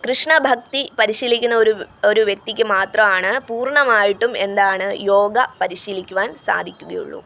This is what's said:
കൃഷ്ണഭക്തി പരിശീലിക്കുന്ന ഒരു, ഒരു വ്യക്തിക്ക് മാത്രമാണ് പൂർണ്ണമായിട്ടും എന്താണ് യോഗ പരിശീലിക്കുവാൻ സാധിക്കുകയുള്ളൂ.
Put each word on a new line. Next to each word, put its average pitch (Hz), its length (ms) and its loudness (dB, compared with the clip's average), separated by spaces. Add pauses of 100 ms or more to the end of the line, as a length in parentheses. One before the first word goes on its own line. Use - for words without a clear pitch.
കൃഷ്ണഭക്തി 269 840 0 (100)
പരിശീലിക്കുന്ന 233 560 0
ഒരു, 220 180 4 (320)
ഒരു 214 140 4
വ്യക്തിക്ക് 214 440 -2
മാത്രമാണ് 202 840 0
പൂർണ്ണമായിട്ടും 233 920 0
എന്താണ് 196 640 0
യോഗ 202 440 2 (160)
പരിശീലിക്കുവാൻ 190 840 -6
സാധിക്കുകയുള്ളൂ. 175 800 -6